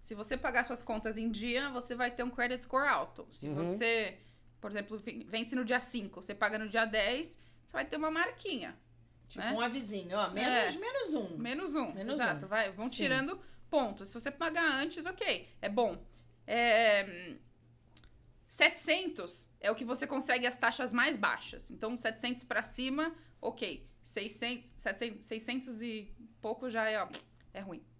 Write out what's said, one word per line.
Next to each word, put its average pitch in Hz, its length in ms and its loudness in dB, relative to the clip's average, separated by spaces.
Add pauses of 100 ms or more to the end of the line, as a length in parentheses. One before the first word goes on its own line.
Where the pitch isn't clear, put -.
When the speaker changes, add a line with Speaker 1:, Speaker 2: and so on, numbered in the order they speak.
Speaker 1:
Se - 140 -12
você 214 220 -4
pagar 247 280 4
suas 247 160 -4
contas 220 380 -2
em 226 100 0
dia, 240 420 0
você 247 260 -4
vai 240 160 0
ter 247 100 -4
um 247 80 -2
credit 247 320 0
score 269 260 2
alto. 156 440 0
Se 143 160 -8
Speaker 2:
Uhum. 151 80 -2
Speaker 1:
você, 208 600 2 (440)
por 208 100 -6
exemplo, 208 260 -6
ven-, 208 320 -8
vence 226 280 -2
no 254 80 0
dia 240 160 2
cinco, 202 420 -6
você - 100 -8
paga 214 240 2
no 214 120 -2
dia 226 160 2
dez, 220 520 0 (300)
você - 60 -20
vai - 120 -2
ter 311 120 -4
uma 311 160 2
marquinha, 320 680 -2 (500)
Speaker 3:
Tipo 190 160 -8
Speaker 1:
né? 233 80 0
Speaker 3:
um 226 80 0
avisinho, 214 560 -2
ó, 311 140 2
menos, 226 460 2
Speaker 1:
É. - 20 -6
Speaker 3:
menos 440 360 -2
um. 190 220 -2
Speaker 1:
Menos 285 380 -2
um, 262 200 0
Speaker 3:
Menos 214 260 -4
Speaker 1:
exato, 190 260 0
Speaker 3:
um. - 20 -12
Speaker 1:
vai, 208 220 2
vão 202 160 -6
Speaker 3:
Sim. 254 80 -4
Speaker 1:
tirando 277 460 2 (280)
pontos. 208 400 2
Se - 120 -14
você 277 100 -2
pagar 320 400 2
antes, 302 340 0
ok, 370 440 0 (120)
é - 80 -2
bom. 208 300 2 (480)
É, 226 580 6
hum, 175 320 -8 (1120)
setecentos 320 1040 2 (100)
é 202 100 2
o 220 40 4
que 233 100 -6
você 233 220 -2
consegue 254 400 2
as 240 100 2
taxas 240 360 2
mais 254 240 4
baixas. - 540 -2
Então, 226 260 -4
setecentos 240 460 -2
pra 208 200 0
cima, 285 520 -2 (260)
ok. - 460 -4 (160)
Seiscentos, 233 720 -4
setecentos, 214 500 -4
seiscentos 240 560 -4
e 220 300 -6 (280)
pouco 220 280 -4
já 220 200 2
é, 214 140 2
ó, 175 60 -4 (460)
é 190 60 -8
ruim. 190 220 -10 (180)